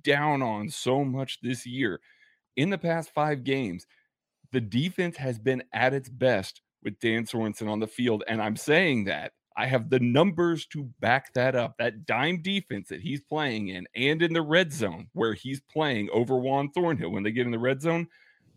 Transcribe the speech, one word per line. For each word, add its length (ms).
down 400
on 260
so 340
much 380
this 240
year. 340
In 120
the 80
past 360
five 300
games, 440
the 100
defense 560
has 220
been 240
at 200
its 160
best 520
with 160
Dan 260
Sorensen 440
on 100
the 80
field. 400
And 140
I'm 160
saying 480
that. 260
I 80
have 240
the 100
numbers 680
to 160
back 320
that 220
up. 220
That 280
dime 360
defense 460
that 140
he's 180
playing 480
in 180
and 260
in 100
the 100
red 300
zone 420
where 200
he's 260
playing 540
over 240
Juan 340
Thornhill 380
when 140
they 80
get 140
in 60
the 80
red 220
zone, 260